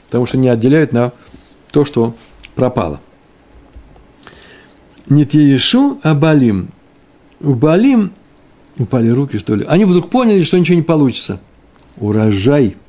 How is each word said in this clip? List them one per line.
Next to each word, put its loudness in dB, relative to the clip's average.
Потому -2
что -4
не 2
отделяют 0
на -2
то, 2
что -4
пропало. -4
«Нит 2
еишу 2
абалим». 0
У -2
балим 0
упали 0
руки, -2
что -4
ли. -4
Они 2
вдруг 0
поняли, 2
что 0
ничего 2
не 0
получится. -2
Урожай 0